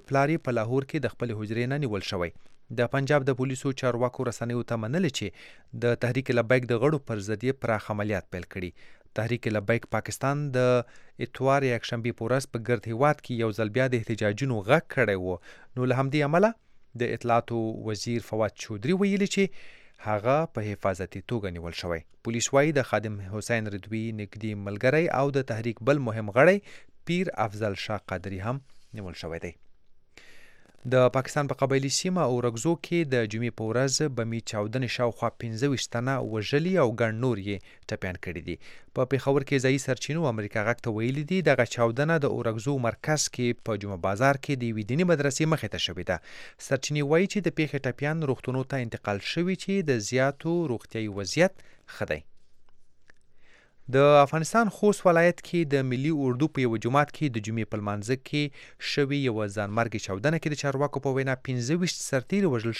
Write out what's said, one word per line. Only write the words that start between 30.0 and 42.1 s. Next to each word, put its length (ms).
د 240
پاکستان 420
په 80
قبایلي 300
سیمه 360
اورکزو 480
کې 400
د 120
جمعې 320
په 80
ورځ 500
بمي 260
چاودنې 540
شاوخوا 360
پنځه 420
ویشت 200
تنه 220
وژلي 500
او 100
ګڼ 360
نور 180
یې 160
ټپیان 380
کړي 180
دي. 120
په 160
پېښور 380
کې 160
ځایي 220
سرچینو 440
امریکا 380
غږ 180
ته 80
ویلي 380
دي، 100
دغه 320
چاودنه 440